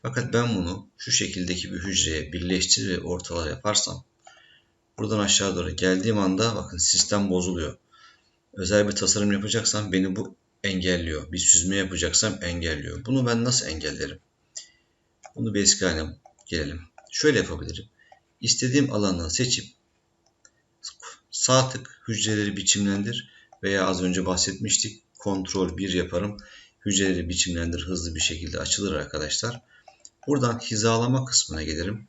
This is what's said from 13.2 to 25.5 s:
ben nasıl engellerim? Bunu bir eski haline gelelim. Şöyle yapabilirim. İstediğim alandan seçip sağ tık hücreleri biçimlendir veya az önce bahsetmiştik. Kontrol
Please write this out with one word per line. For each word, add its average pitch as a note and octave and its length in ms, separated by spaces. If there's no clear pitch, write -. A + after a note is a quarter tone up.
ben A#2 180
nasıl B2 240
engellerim? D2+ 520
Bunu A2+ 180
bir G2+ 80
eski F#2+ 240
haline D#2+ 300
gelelim. D#2+ 360
Şöyle D3 260
yapabilirim. - 480
İstediğim B2+ 520
alandan F2+ 360
seçip - 360
sağ B2+ 380
tık - 380
hücreleri G#2 500
biçimlendir G2+ 720
veya G2 240
az F2+ 160
önce F2+ 220
bahsetmiştik. F#2 760
Kontrol F#2+ 580